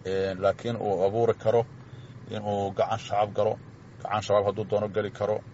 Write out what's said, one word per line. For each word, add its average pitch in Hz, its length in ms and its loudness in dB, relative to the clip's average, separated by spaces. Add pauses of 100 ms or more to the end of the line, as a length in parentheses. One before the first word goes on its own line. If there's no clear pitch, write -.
Een, 95 380 -2
laakiin 110 340 0
uu 98 280 0
abuuri 110 300 6
karo 117 280 4 (680)
in 107 120 -6
uu 101 320 0
gacan 107 240 0
shacab 101 360 0
galo, 104 180 2 (460)
gacan 104 240 -2
shabaab 101 240 4
hadduu 101 180 0
doono 104 240 0
geli 101 220 -2
karo 104 260 -2 (180)